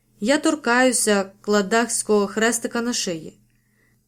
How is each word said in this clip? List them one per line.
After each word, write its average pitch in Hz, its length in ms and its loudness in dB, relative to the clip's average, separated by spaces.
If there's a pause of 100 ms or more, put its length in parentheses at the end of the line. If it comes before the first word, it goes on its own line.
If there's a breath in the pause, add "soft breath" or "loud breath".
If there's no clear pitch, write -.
(200)
Я 262 180 2
торкаюся 247 960 2 (100)
кладахського 208 840 0
хрестика 233 540 -2
на 240 120 -4
шиї. 165 460 -8 (680)